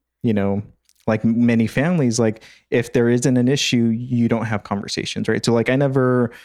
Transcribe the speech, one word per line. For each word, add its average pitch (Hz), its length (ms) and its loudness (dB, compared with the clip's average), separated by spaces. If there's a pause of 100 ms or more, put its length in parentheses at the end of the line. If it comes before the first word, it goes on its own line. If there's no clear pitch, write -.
(240)
you 117 100 0
know, 98 300 -2 (440)
like, 110 160 0
m-, 117 220 2
many 113 220 2
families, 135 520 0
like, 110 220 0 (300)
if 120 220 -2
there 117 160 2
isn't 127 280 2
an 123 100 2
issue, 127 400 0
you 120 400 0
don't 113 180 -2
have 110 180 -4
conversations, - 680 -6
right? 113 160 -2
So, 117 80 2
like, 117 160 2
I 127 80 2
never, 127 540 0 (140)